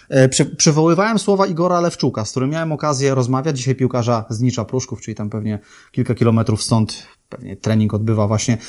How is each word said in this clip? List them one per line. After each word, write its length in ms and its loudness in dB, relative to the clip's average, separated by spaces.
e, 200 6
przy-, 260 -2
przywoływałem 640 2
słowa 280 2
Igora 340 0
Lewczuka, 440 -2
z 60 -8
którym 180 -2
miałem 220 -4
okazję 440 0
rozmawiać. 420 0
Dzisiaj 180 -2
piłkarza 540 0
z 120 -6
Nicza 240 0
Pruszków, 360 -6
czyli 180 -10
tam 100 -6
pewnie 300 -6
kilka 240 -2
kilometrów 480 2
stąd 400 0
pewnie 280 -14
trening 360 0
odbywa 340 2
właśnie 300 0